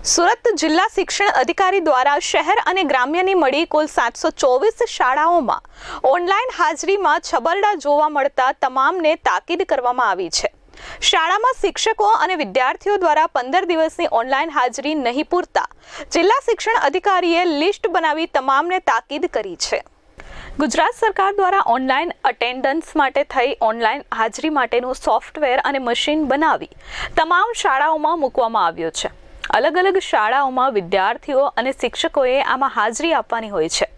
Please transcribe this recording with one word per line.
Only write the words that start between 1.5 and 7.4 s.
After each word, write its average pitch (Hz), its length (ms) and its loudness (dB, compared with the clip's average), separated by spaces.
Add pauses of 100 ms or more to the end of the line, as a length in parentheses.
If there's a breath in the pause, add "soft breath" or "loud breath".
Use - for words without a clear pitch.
દ્વારા 285 420 2
શહેર 330 260 2 (160)
અને 370 100 0 (120)
ગ્રામ્યની 330 480 0
મળી 285 340 2
કુલ 311 160 2
સાતસો - 400 0 (120)
ચોવીસ 285 380 2 (120)
શાળાઓમાં 294 760 0 (420 loud breath)
ઓનલાઈન 381 460 0
હાજરીમાં 330 720 0
છબરડા 339 420 0 (140)